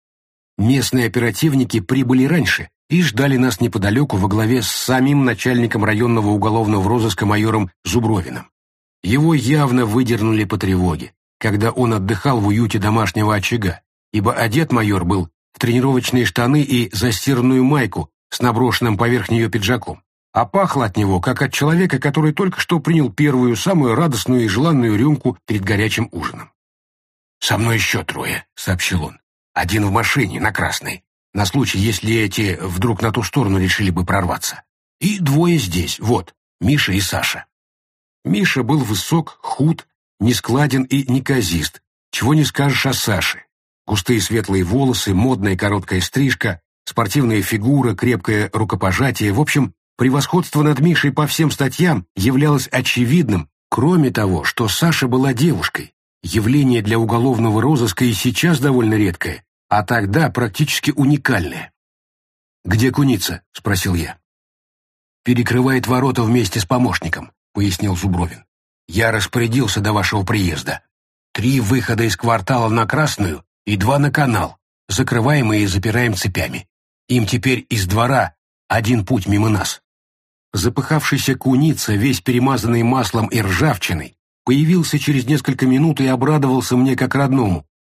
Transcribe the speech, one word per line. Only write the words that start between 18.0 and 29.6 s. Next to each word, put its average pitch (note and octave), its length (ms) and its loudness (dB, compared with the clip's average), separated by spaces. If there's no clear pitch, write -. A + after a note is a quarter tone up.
с - 120 -10
наброшенным A#2 560 0
поверх A#2 320 0
неё A2+ 200 0
пиджаком, G#2+ 540 -4
а A2+ 140 0
пахло F3 400 0
от G2+ 120 -6
него, G2 220 2
как - 220 -2
от C#3 120 -2
человека, D#3+ 460 2
который D3+ 340 0
только F#3+ 260 -2
что E3+ 200 0
принял D3+ 320 2
первую, B2+ 440 2
самую C#3 400 2
радостную B2+ 500 0
и - 20 0
желанную A#2+ 500 2
рюмку C3+ 480 0
перед G#2 180 -4
горячим G#2+ 480 -2
ужином. - 400 -10
"Со - 180 -2
мной A2+ 180 0
ещё - 280 -2
трое", - 420 -10
сообщил F2 480 -4
он. - 160 -12
"Один F#2+ 320 -2